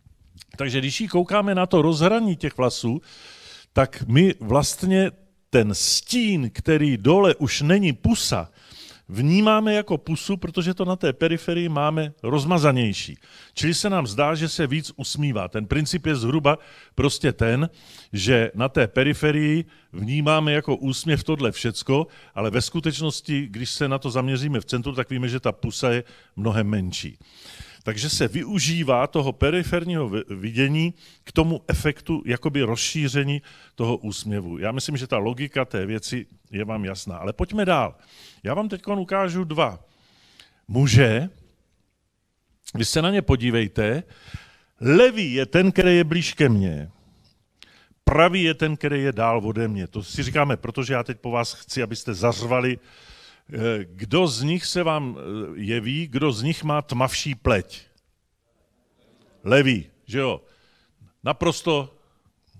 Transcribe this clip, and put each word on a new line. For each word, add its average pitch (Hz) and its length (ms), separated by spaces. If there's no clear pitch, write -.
takže 135 220
když 135 220
jí 220 80
koukáme 196 460
na 180 120
to 165 160
rozhraní 175 540
těch 147 200
vlasů, 123 460
tak - 340
my 156 340
vlastně 180 720
ten 107 240
stín, 202 760
který 151 460
dole 160 380
už - 280
není 175 300
pusa, 117 580
vnímáme 208 640
jako 208 240
pusu, - 380
protože 180 380
to 185 100
na 185 120
té 156 160
periferii 170 560
máme 151 440
rozmazanější. 135 960
Čili 160 200
se 214 160
nám 175 160
zdá, 143 280
že 160 140
se 156 180
víc 147 300
usmívá. 123 520
Ten 107 180
princip 143 400
je 156 100
zhruba 147 420
prostě 135 380
ten, 123 380
že 113 420
na 120 140
té 131 180
periferii 151 800
vnímáme 147 600
jako 147 240
úsměv 135 480
tohle 139 280
všecko, 135 540
ale 104 160
ve 117 120
skutečnosti, 147 880
když 113 200
se 147 180
na 135 100
to 135 120
zaměříme 131 500
v - 40
centru, 127 300
tak 123 160
víme, 127 180
že 127 120
ta 120 120
pusa - 380
je 120 140
mnohem 107 300
menší. 92 520
Takže 110 280
se 139 180
využívá 147 800
toho 135 260
periferního 165 760
vi-, 101 220
vidění 135 640
k - 80
tomu 165 360
efektu - 580
jakoby 139 360
rozšíření 139 800
toho 120 220
úsměvu. 101 600
Já 107 140
myslím, 131 240
že 127 100
ta 123 120
logika 123 460
té 98 220
věci 110 400
je 107 140
vám 107 200
jasná. 95 320
Ale 92 160
pojďme 202 320
dál. 139 300
Já - 120
vám 214 140
teďkon 196 300
ukážu 185 460
dva 151 400
muže. 123 600
Vy 110 100
se 160 180
na 175 80
ně 196 120
podívejte. 117 800
Levý 185 520
je 131 140
ten, 185 260
který 180 240
je 175 80
blíž 160 280
ke 147 160
mně. 90 420
Pravý 175 380
je 160 120
ten, 156 220
který 143 260
je 139 100
dál 113 320
ode 110 240
mě. 98 180
To 104 160
si - 200
říkáme, 143 340
protože 123 380
já 123 80
teď 120 180
po 123 100
vás 120 220
chci, - 300
abyste 113 320
zařvali, 120 640
eh, 110 320
kdo 101 420
z 120 160
nich 165 240
se 180 160
vám, 147 360
eh, 69 40
jeví, 117 520
kdo 139 260
z 107 100
nich 156 220
má 151 180
tmavší 131 520
pleť. - 520
Levý, 123 420
že 120 120
jo? 123 240
Naprosto 147 720